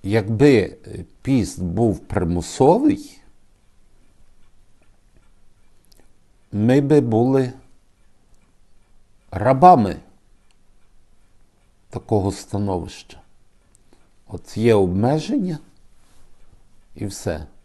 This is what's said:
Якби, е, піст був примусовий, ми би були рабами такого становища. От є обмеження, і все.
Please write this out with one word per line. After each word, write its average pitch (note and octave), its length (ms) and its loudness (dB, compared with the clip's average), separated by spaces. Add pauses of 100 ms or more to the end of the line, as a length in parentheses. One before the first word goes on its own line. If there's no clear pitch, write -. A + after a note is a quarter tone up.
Якби, G#2+ 840 2
е, F#2 180 -14 (180)
піст B2 400 -2
був F#2 360 -2
примусовий, B2+ 1200 -2 (3250)
ми A#2 280 2
би C#3+ 200 4
були B2 520 0 (1800)
рабами B2+ 680 4 (1900)
такого G2+ 420 -4
становища. - 880 -8 (1080)
От - 280 -16
є A2+ 180 2
обмеження, D3 840 -2 (1400)
і - 120 -10
все. D#2 400 -8 (180)